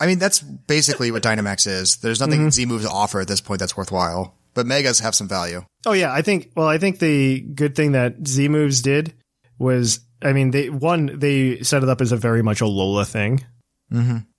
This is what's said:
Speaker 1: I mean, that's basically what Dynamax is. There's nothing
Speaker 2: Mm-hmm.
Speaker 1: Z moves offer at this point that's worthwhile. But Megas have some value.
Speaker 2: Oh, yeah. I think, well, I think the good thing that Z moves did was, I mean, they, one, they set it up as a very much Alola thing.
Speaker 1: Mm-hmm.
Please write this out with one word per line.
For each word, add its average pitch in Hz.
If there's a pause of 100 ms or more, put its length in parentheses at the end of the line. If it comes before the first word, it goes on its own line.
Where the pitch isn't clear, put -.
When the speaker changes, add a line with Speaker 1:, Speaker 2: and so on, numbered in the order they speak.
Speaker 1:
I 156
mean, 185
that's 196
basically 139
what 113
Dynamax 104
is. 92
There's 113
nothing 151
Speaker 2:
Mm-hmm. 156
Speaker 1:
Z 127
moves 113
offer 101
at 92
this 98
point 98
that's 95
worthwhile. 90 (200)
But 120
Megas 131
have 110
some 101
value. 90 (240)
Speaker 2:
Oh, 220
yeah. 180
I 147
think, 190
well, 160
I 156
think 190
the 135
good 139
thing 151
that 123
Z 139
moves 147
did 147 (440)
was, 123 (220)
I 139
mean, 135
they, 139
one, 147
they 135
set 135
it 131
up 127
as 123
a 123
very 113
much 107
Alola 101
thing. 110 (480)
Speaker 1:
Mm-hmm. 120 (220)